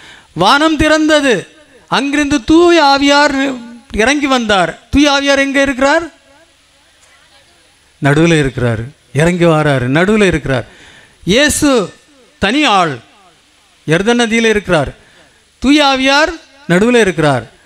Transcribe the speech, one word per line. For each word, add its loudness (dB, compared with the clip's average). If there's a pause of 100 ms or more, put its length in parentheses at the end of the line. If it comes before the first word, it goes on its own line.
(320)
வானம் 2
திறந்தது, 0 (400)
அங்கிருந்து -2
தூய 4
ஆவியார் 2 (360)
இறங்கி -2
வந்தார். -2
தூய 2
ஆவியார் 0
எங்க 0
இருக்கிறார்? 0 (2000)
நடுவுல 2
இருக்கிறாரு, -4 (300)
இறங்கி 0
வாராரு, 0
நடுவுல 2
இருக்கிறார். -4 (580)
இயேசு 0 (440)
தனி -2
ஆள், 0 (880)
யர்தன் 0
நதியில 0
இருக்கிறார். -4 (640)
தூய 0
ஆவியார் 0 (360)
நடுவுல 2
இருக்கிறார். -2 (160)